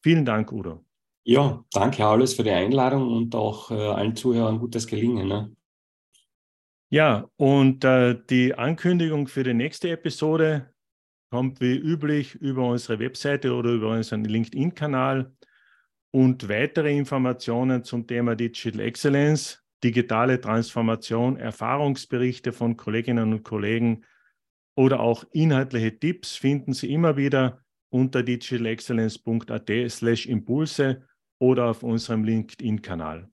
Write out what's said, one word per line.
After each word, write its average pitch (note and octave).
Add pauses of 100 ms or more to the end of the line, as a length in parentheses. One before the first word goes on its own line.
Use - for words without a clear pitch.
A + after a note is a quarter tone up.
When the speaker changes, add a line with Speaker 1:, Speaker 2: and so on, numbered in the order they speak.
Speaker 1:
Vielen D#3+
Dank, A2
Udo. F2+ (400)
Speaker 2:
Ja, B2
danke, A2
Alois, A2+
für A#2
die G#2+
Einladung B2+
und A#2
auch, G#2+
äh, -
allen G#2
Zuhörern A#2
gutes A#2
Gelingen, A2
ne? G#2 (1400)
Speaker 1:
Ja, C#3
und, C3+
äh, B2+ (140)
die B2+
Ankündigung D#3+
für C3+
die B2+
nächste D3+
Episode D#3 (600)
kommt C3
wie B2
üblich D3
über C3
unsere A#2+
Webseite C3
oder A#2+
über A2
unseren A2
LinkedIn-Kanal. C3 (800)
Und B2+
weitere D3
Informationen B2+
zum A#2
Thema A#2+
Digital A2+
Excellence, C#3+ (180)
digitale A#2+
Transformation, A2+
Erfahrungsberichte B2+
von A#2
Kolleginnen A2+
und A2
Kollegen A2 (720)
oder C3
auch A2+
inhaltliche C3
Tipps -
finden C#3
Sie C3
immer D#3
wieder C3+ (280)
unter C3
digitalexcellence A2+
punkt A2+
a A2+
t A#2+
slash A#2
impulse C3+ (340)
oder B2+
auf A2+
unserem A2+
LinkedIn-Kanal. G#2